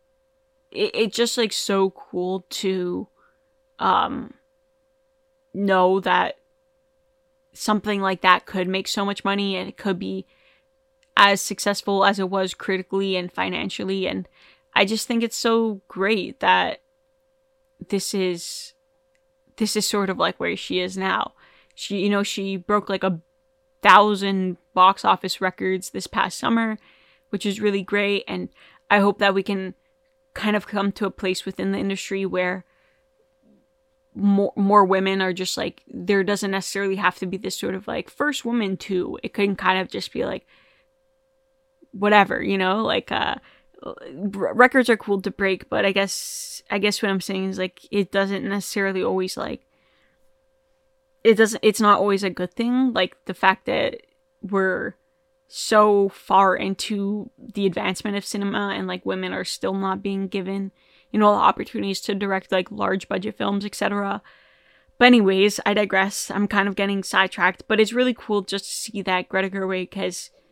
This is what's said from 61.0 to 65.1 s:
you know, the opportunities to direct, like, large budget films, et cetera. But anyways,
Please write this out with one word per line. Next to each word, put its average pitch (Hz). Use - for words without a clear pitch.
you -
know, 208
the 208
opportunities 196
to 208
direct, 196
like, 185
large 196
budget 202
films, 202
et 208
cetera. 202
But 240
anyways, 202